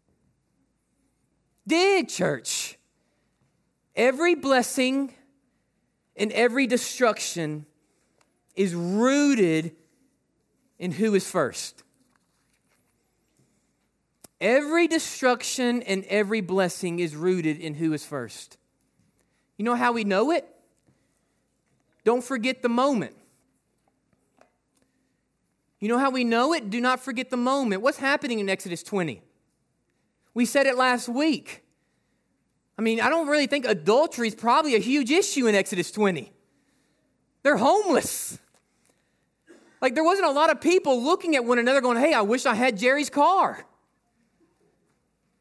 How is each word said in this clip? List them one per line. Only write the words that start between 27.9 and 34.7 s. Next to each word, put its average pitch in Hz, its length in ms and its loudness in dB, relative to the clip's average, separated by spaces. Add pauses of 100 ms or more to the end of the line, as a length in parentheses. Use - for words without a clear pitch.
happening 269 420 -2
in 196 80 -4
Exodus 190 340 -6
twenty? 165 400 -4 (1120)
We 240 120 0
said 277 200 2
it 262 100 0
last 247 320 0
week. 254 520 -2 (1160)
I 208 60 -8
mean, 226 180 0
I 220 80 2
don't 320 200 0
really 294 180 2
think 277 200 -2
adultery 226 600 0
is 220 80 -4
probably 262 400 2